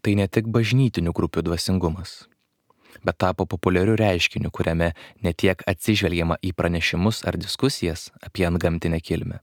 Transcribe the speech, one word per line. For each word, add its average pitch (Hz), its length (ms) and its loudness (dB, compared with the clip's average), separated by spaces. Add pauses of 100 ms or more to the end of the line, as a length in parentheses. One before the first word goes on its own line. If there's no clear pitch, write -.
Tai 104 160 2
ne 98 80 2
tik 110 240 0
bažnytinių 110 640 2
grupių 82 320 0
dvasingumas, 85 760 -2 (840)
bet 87 160 -2
tapo 92 240 0
populiariu 92 480 2
reiškiniu, 92 560 0
kuriame 85 400 0 (320)
ne 85 80 0
tiek 95 320 0
atsižvelgiama 87 800 0
į 92 80 -2
pranešimus 85 720 0
ar 87 160 -2
diskusijas - 680 -4 (100)
apie - 300 -4
antgamtinę 82 500 0
kilmę. - 440 -4